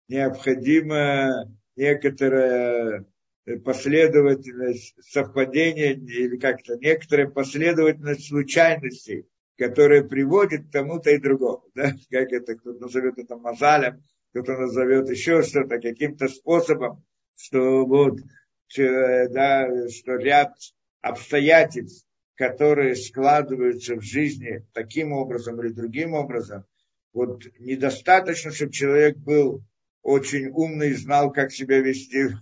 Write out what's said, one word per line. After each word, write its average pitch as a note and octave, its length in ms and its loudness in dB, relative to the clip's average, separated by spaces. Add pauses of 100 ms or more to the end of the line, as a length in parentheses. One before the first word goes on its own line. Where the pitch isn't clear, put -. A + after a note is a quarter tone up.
необходима C3+ 1400 0 (260)
некоторая, C3 1300 0 (400)
э, A#2+ 120 -8
последовательность, C3+ 1400 0
совпадение C#3 920 -2
или B2 420 -4
как-то B2 400 -4
некоторая D3 520 0
последовательность D3+ 1000 -2
случайностей, C#3+ 1000 0 (300)
которая C#3+ 460 6
приводит D3+ 680 0
к - 40 -20
тому-то D3+ 380 -2
и D3 80 6
другому, C3+ 460 -2 (100)
да? C#3 180 -2 (180)
Как B2+ 220 -2
это, A#2+ 240 -6
кто-то A#2+ 240 -16
назовет B2+ 380 -4
это A#2+ 180 -14
мозалем, B2 640 0 (280)
кто-то B2+ 260 -6
назовет C3 540 0
еще E3 320 0
что-то, C3 360 -2
каким-то C3 500 -6
способом, - 760 -2 (320)
что C3 500 0
вот, C3+ 340 2 (580)
э, B2+ 500 2
да, B2+ 600 0
что B2+ 280 -8
ряд C#3+ 360 2 (480)
обстоятельств, D3 1040 2 (340)
которые C3+ 560 2
складываются B2+ 1000 0
в G#2+ 40 -10
жизни A2 720 -6
таким D3 400 -8
образом A#2+ 480 -6
или A#2 140 -6
другим A#2+ 400 -8
образом, A#2 500 -8 (480)
вот A#2 320 -6 (140)
недостаточно, D#3 920 0
чтобы D3+ 220 -6
человек D3 460 2
был C#3+ 440 2 (380)
очень C3+ 460 0
умный D3+ 420 -2
и C3+ 60 0
знал, C#3 380 0
как C#3 200 -2
себя C3+ 280 2
вести, C3+ 480 -2 (140)